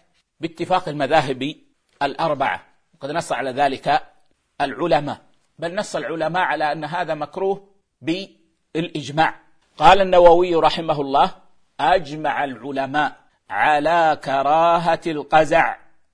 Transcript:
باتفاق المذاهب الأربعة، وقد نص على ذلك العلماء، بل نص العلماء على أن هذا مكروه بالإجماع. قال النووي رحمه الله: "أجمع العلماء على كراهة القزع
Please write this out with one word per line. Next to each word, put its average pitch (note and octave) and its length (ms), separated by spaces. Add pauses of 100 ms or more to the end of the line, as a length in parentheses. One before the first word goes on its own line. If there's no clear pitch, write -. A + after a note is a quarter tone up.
(400)
باتفاق E3 500
المذاهب C#3+ 640 (460)
الأربعة، D3+ 640 (280)
وقد C#3 180
نص E3 200
على B2+ 200
ذلك C#3+ 520 (580)
العلماء، C#3+ 600 (380)
بل E3+ 160
نص G3+ 200
العلماء D#3+ 480
على D3+ 280
أن D3+ 140
هذا D#3+ 280
مكروه F#3+ 540 (340)
بالإجماع. D#3 1400 (380)
قال F#3 240
النووي F3 540
رحمه D#3 460
الله: C#3+ 300 (480)
"أجمع D3 640
العلماء C3+ 720 (340)
على D3+ 760
كراهة D#3+ 840
القزع D3+ 680 (360)